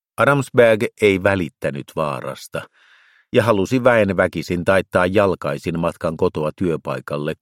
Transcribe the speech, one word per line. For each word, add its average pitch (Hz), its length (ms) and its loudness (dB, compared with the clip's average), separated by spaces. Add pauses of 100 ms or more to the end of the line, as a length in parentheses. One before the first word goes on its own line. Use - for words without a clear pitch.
(160)
Adamsberg 120 680 2 (200)
ei 98 200 4
välittänyt 80 640 -2 (100)
vaarasta 73 680 -8 (680)
ja 117 100 4
halusi 117 420 2
väen 107 320 2
väkisin 87 480 -2
taittaa 95 420 2
jalkaisin 85 720 -2
matkan 82 380 -4
kotoa 78 400 -2
työpaikalle, 73 840 -6